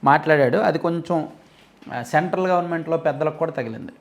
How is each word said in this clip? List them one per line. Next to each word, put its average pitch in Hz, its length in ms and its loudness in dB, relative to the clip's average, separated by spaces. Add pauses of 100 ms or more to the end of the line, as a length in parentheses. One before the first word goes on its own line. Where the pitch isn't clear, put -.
మాట్లాడాడు. 151 500 4 (100)
అది 160 180 0
కొంచెం, 165 320 -2 (720)
ఆ, 123 80 -6 (120)
సెంట్రల్ 175 400 2
గవర్నమెంట్లో 165 440 -2 (100)
పెద్దలకు 151 360 -2
కూడా 160 160 -4
తగిలింది 113 420 -10